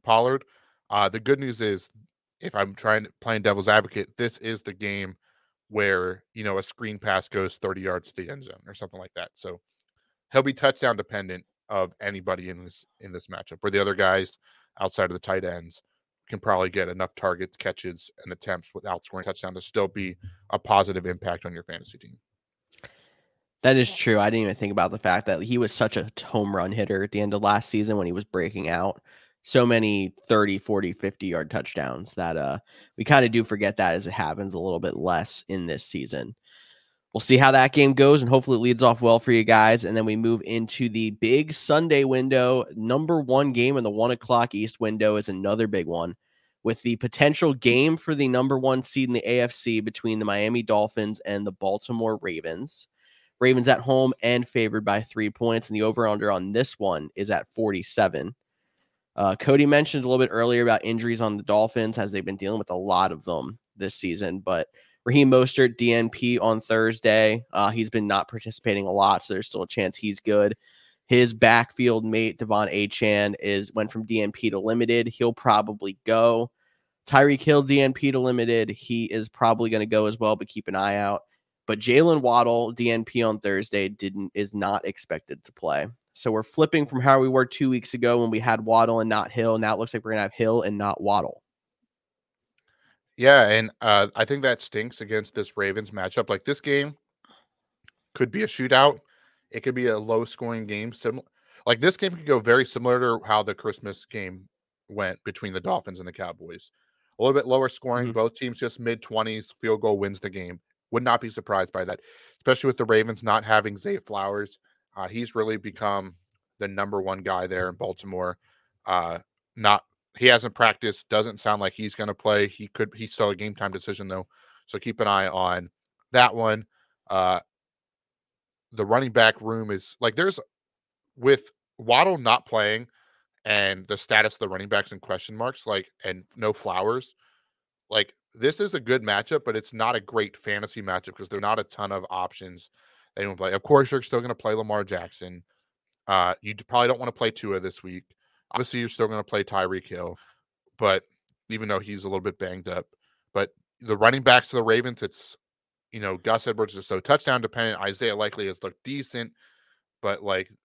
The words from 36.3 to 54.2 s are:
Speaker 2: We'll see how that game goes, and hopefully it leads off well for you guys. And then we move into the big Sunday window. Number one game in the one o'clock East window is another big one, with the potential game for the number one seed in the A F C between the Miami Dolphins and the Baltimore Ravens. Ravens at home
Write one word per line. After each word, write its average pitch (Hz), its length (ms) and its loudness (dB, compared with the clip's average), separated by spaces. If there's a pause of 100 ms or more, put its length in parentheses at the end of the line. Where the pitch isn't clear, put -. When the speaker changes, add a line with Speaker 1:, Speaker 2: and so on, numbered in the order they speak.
Speaker 2:
We'll 113 60 -4
see 127 160 6
how 135 120 8
that 135 220 6
game 139 220 6
goes, 139 280 8
and 120 80 0
hopefully 131 280 4
it 110 40 2
leads 123 220 2
off 117 160 6
well 117 220 6
for 127 100 0
you 113 140 6
guys. 113 400 6
And 101 100 -2
then 110 80 2
we 110 140 0
move 113 260 0
into 113 460 -4
the 110 220 -2
big 139 420 2
Sunday 151 500 2
window. 127 640 2 (100)
Number 147 460 0
one 135 320 2
game 123 240 2
in 117 80 -2
the 107 40 0
one 110 220 0
o'clock 120 420 0
East 107 280 -6
window 107 340 2
is 104 140 -4
another 101 360 -2
big 98 220 -2
one, 85 300 -6 (460)
with 117 180 -2
the 117 160 -2
potential 147 560 2
game 131 420 4
for 160 200 -4
the 139 120 0
number 131 320 2
one 131 240 0
seed 131 240 -2
in 123 60 -2
the 120 120 0
A 120 140 2
F 120 140 -2
C 113 260 -2
between 110 400 -4
the 107 60 -4
Miami 107 360 0
Dolphins 107 600 -2
and 101 260 -6
the 95 60 -8
Baltimore 110 640 -4
Ravens. 85 720 -10 (500)
Ravens 127 300 4
at 131 100 6
home 131 420 2